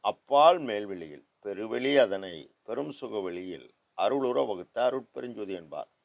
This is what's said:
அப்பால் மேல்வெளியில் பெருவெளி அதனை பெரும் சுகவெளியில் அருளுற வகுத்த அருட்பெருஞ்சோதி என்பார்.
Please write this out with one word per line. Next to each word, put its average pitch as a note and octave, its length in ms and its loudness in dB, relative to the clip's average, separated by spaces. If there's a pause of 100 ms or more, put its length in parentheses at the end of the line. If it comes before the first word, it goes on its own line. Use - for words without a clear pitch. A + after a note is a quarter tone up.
அப்பால் D3 640 6
மேல்வெளியில் F#2+ 580 -6 (180)
பெருவெளி A2 540 -2
அதனை F#2+ 380 2 (300)
பெரும் C#3 340 -6
சுகவெளியில் F#2 680 -8 (300)
அருளுற B2 420 2 (100)
வகுத்த F#2 280 -8 (100)
அருட்பெருஞ்சோதி A#2+ 760 -6
என்பார். D2+ 300 -12 (120)